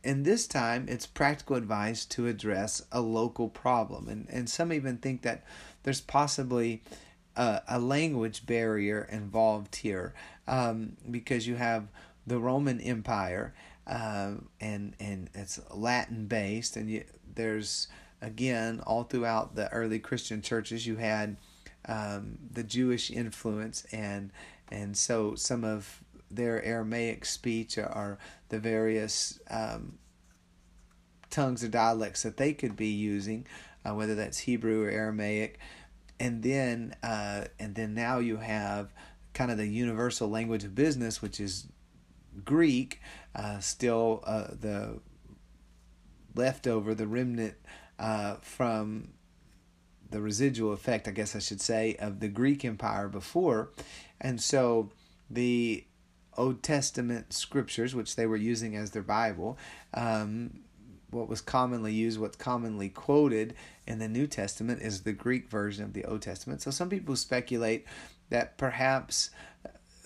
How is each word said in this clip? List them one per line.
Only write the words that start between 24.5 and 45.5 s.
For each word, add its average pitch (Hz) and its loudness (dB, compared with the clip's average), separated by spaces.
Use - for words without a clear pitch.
and 101 -6
so 110 2
some 120 0
of 107 -4
their 117 0
Aramaic 113 -2
speech 113 -2
are 104 -4
the 110 -2
various, 110 2
um, - -4
tongues 127 2
or 113 -2
dialects 113 4
that 110 -4
they 147 4
could 117 -2
be 110 0
using, 104 0
uh, 104 -2
whether 107 0
that's 104 -4
Hebrew 110 2
or 101 2
Aramaic. 107 0
And 120 -2
then, 123 2
uh, 104 -2
and 107 -6
then 107 -2
now 120 2
you 117 0
have 104 -2
kind 123 0
of 113 0
the 107 0
universal 117 0
language 113 0
of 98 -8
business, 127 2
which 104 -6
is 95 -4
Greek, 139 4
uh, 104 -4
still, 113 2
uh, 107 -2
the 107 -4